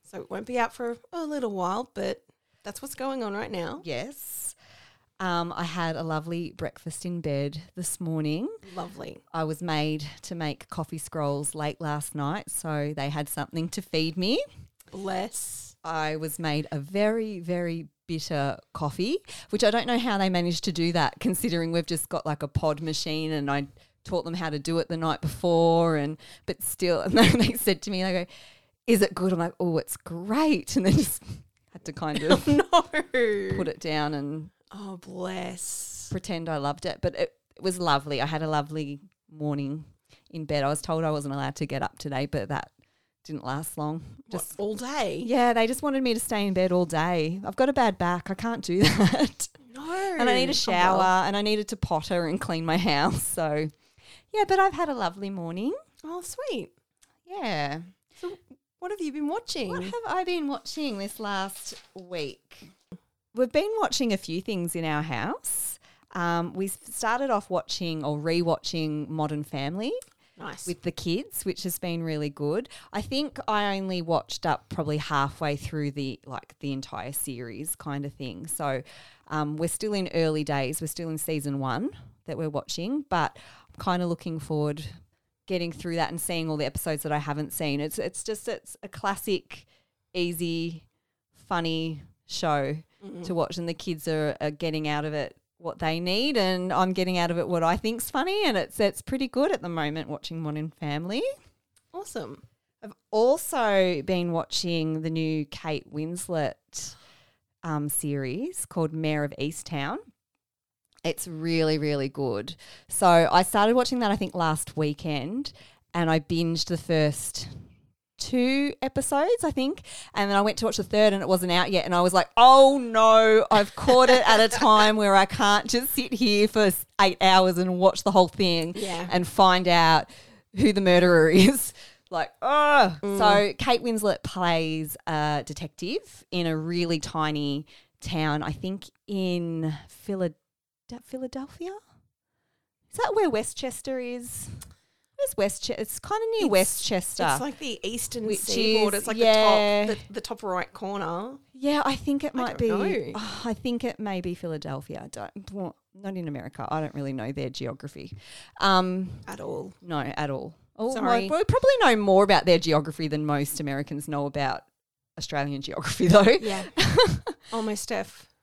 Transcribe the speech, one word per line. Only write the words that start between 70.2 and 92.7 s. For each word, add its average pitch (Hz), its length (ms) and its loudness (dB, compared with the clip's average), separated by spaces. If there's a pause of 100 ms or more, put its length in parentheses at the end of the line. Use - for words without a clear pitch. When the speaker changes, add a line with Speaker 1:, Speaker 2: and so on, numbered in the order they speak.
Speaker 1:
Nice. - 280 -12
Speaker 2:
with 175 160 -8
the 175 100 -4
kids, 214 540 -6
which - 160 -6
has 175 160 -6
been 170 240 -6
really 151 260 -4
good. 151 400 -4 (240)
I 208 80 -4
think 269 380 -6 (100)
I 208 300 0
only 185 240 -4
watched - 420 -2
up - 240 -2
probably 151 300 -4
halfway 147 580 -2
through 147 360 -4
the, 135 340 -8
like, - 340 -14
the 139 140 -4
entire 131 380 -8
series 123 600 -8
kind 143 300 -6
of 139 80 -8
thing. 123 360 -10
So, 135 340 -4 (460)
um, 151 280 -4
we're 165 140 -2
still 214 240 -4
in 190 180 -2
early 156 320 0
days. 139 380 -2
We're 160 60 -6
still 170 200 -8
in 156 80 -6
season 147 420 -4
one 135 300 -2 (380)
that 156 100 -8
we're 156 140 -4
watching, 202 580 -6
but 165 300 -2 (400)
I'm - 40 -12
kinda 180 240 0
looking 165 340 -6
forward 151 440 -4 (600)
getting 170 260 -4
through 165 240 -6
that 165 140 0
and 170 100 -8
seeing 165 300 -4
all 156 80 -2
the 151 80 -2
episodes 151 380 -6
that 147 80 -2
I 147 60 0
haven't 147 360 -6
seen. 143 260 -2
It's, 151 180 -6
it's - 240 -6
just, 214 240 -8
it's - 360 -8
a 208 60 -14
classic, - 760 -6 (480)
easy, 165 720 -4 (640)
funny 160 540 -4 (240)
show 147 500 -2 (280)